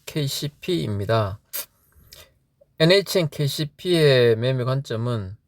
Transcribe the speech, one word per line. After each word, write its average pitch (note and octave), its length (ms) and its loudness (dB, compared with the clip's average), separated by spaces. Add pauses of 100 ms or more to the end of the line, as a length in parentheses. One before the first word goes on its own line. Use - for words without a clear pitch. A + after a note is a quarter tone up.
케이씨피입니다. A2+ 1300 -2 (1400)
엔에이치엔 E3+ 500 2
케이씨피의 D3 1040 2
매매 B2 300 -2
관점은 A#2+ 720 -4 (100)